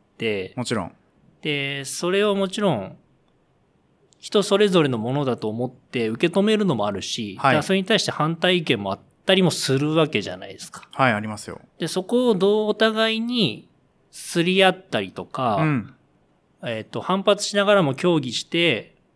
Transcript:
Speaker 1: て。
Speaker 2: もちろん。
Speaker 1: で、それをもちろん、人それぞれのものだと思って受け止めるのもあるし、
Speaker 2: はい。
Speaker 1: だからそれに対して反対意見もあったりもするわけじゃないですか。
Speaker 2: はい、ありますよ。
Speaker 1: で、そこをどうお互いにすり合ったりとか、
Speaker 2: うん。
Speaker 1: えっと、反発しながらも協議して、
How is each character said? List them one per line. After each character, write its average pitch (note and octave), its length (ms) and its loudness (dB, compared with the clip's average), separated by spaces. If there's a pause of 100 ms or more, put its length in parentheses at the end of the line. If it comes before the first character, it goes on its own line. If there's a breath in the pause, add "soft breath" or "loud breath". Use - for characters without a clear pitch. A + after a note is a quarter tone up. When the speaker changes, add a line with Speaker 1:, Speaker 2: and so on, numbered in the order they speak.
(180)
Speaker 1:
て。 G#2 400 -4
Speaker 2:
も B2 80 -6
ち A#2+ 100 -2
ろ G2+ 80 -2
ん。 - 80 -10 (500)
Speaker 1:
で、 C#3 440 -6
そ F3 260 -4
れ G3 140 2
を G3+ 100 2
も G3 140 -2
ち F#3+ 100 -8
ろ G3+ 140 2
ん、 G2+ 240 -6 (1200)
人 - 240 2
そ G3 140 2
れ G#3 100 6
ぞ F3+ 160 4
れ C#3 60 2
の B2 80 -2
も A2+ 160 -4
の C#3+ 100 -2
だ B2 140 0
と A2+ 100 -6
思 A#2 200 -4
っ B2 40 -10
て - 380 -4
受 C#3 200 0
け D#3+ 80 -4
止 G3 40 4
め G#3+ 160 2
る G#3 80 0
の E3 100 2
も G#2 100 -2
あ G#2 60 -2
る G2 100 -6
し、 G2+ 340 -8
Speaker 2:
は - 0 -
い。 - 0 -
Speaker 1:
だ - 60 -12
か C3+ 160 4
ら D3+ 60 0
そ G3 100 0
れ F#3+ 60 2
に F#3+ 60 -4
対 G#3+ 140 2
し - 40 0
て - 80 -2
反 D#3 240 -2
対 F3+ 220 2
意 F3 60 -2
見 A#2 200 0
も G2 80 -4
あ G2 40 -4
っ - 40 -20 (260)
た F#3+ 100 4
り F#3+ 60 4
も F3 100 4
す - 260 -2
る D3+ 160 0
わ D#3+ 140 4
け G#2+ 140 -2
じ - 80 -10
ゃ F2+ 60 -10
な F#2+ 120 -16
い G2+ 60 -16
で F#2+ 60 -20
す - 120 -16
か。 - 200 -20
Speaker 2:
は C3+ 180 2
い、 A2+ 40 2
あ G#2 60 0
り G#2+ 80 -6
ま G#2+ 100 -8
す - 120 -14
よ。 E2+ 120 -12 (160)
Speaker 1:
で、 E3+ 100 -4
そ F3+ 160 -4
こ A#3+ 280 2
を G#3 40 4
ど G#3 300 2
う G#3+ 40 -2
お G#3 40 -2
互 A3 440 0
い - 40 -4
に A3+ 480 -2 (420)
す - 320 -4
り F#3 200 2
合 F#3 80 8
っ F#3 180 -12
た A2+ 100 -2
り F#2+ 120 -6
と F#2 140 -10
か、 A#2+ 320 -2
Speaker 2:
う D#3 80 2
ん。 C3 280 -2 (720)
Speaker 1:
え A2+ 220 -6
っ - 40 -20
と、 A#2 120 -6
反 F#3+ 220 -2
発 G3+ 220 2
し - 100 -8
な G3+ 100 2
が G3+ 100 6
ら G3 80 6
も C#3 100 2
協 E3+ 260 2
議 B2+ 140 -4
し - 100 -6
て、 E3+ 520 0 (200)